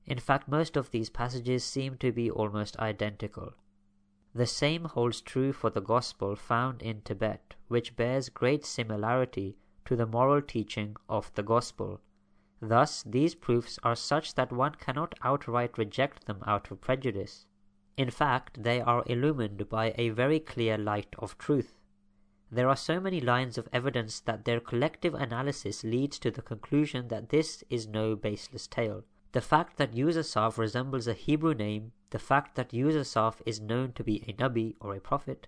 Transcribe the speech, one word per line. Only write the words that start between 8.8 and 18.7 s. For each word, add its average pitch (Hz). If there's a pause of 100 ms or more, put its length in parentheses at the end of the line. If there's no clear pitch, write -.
to 127
the 117
moral 131
teaching 107 (120)
of 107
the 107
Gospel. 101 (600)
Thus, 117
these 131
proofs -
are 117
such -
that 127
one 131
cannot 143
outright 123
reject 117
them 98
out 104
of 98
prejudice. 123 (520)
In 131
fact, 131
they 120